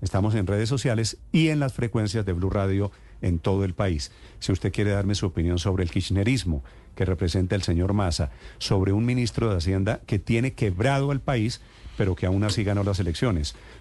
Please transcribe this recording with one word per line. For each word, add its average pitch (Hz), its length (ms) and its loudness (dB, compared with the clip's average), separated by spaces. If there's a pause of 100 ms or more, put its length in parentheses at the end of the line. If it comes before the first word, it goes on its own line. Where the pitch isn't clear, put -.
estamos 98 320 0
en 98 140 0
redes 104 200 0
sociales 117 500 0 (140)
y 160 180 4
en 151 100 2
las 135 140 0
frecuencias 110 520 -2
de 95 80 0
Blue 87 160 0
Radio 98 420 0 (300)
en 87 160 2
todo 98 280 2
el 90 100 -2
país. 90 340 -2 (300)
Si - 120 -2
usted 95 200 0
quiere 104 180 0
darme 101 240 0
su 101 140 0
opinión 87 320 0
sobre 92 240 0
el 82 80 -4
kirchnerismo 98 720 0 (320)
que 95 100 -2
representa 92 500 0
el 95 80 0
señor 90 300 0
Massa, 90 360 0 (280)
sobre 95 340 2
un 110 140 2
ministro 120 440 0
de 98 80 0
Hacienda 95 480 0
que 104 140 -2
tiene 117 340 0
quebrado 131 580 0
al 135 100 -2
país, 123 400 -2 (380)
pero 92 160 0
que - 100 -2
aún 98 200 2
así 107 180 0
ganó 101 220 0
las 95 160 0
elecciones. 85 540 0 (260)